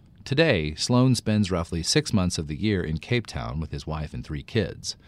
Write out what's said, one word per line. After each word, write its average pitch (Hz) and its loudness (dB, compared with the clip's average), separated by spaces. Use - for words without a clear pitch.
Today, 113 2
Sloan 123 4
spends 107 2
roughly 85 0
six - 0
months 90 2
of 78 -4
the 76 -6
year 98 2
in 78 -2
Cape 120 -2
Town 62 -6
with 82 -6
his - -8
wife 78 -6
and 123 -8
three - -8
kids. - -4